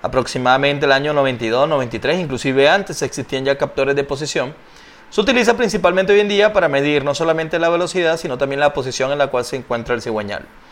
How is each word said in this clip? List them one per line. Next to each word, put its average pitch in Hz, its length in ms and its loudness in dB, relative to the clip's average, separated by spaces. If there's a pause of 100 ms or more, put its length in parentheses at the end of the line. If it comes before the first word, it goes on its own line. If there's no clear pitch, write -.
aproximadamente 135 880 0
el 139 40 6
año 143 220 2
noventa 131 320 0
y 113 40 0
dos, 135 200 2
noventa 127 260 -2
y 107 40 -4
tres, 160 200 0
inclusive 135 480 2
antes 185 360 0
existían 135 420 -6
ya 139 100 2
captores 139 400 -2
de 143 80 0
posición. 143 520 -6 (560)
Se - 80 -4
utiliza 233 380 2
principalmente 190 560 2
hoy 208 80 6
en 208 80 0
día 208 240 2
para 175 160 2
medir 143 340 2
no 143 100 0
solamente 160 460 -2
la 165 80 2
velocidad, 170 500 0
sino 143 200 -6
también 139 240 -2
la 147 120 2
posición 131 380 -2
en 147 60 -2
la 139 100 2
cual 123 160 -2
se 135 140 -8
encuentra 120 360 -4
el 113 80 -4
cigüeñal. 104 440 -6 (260)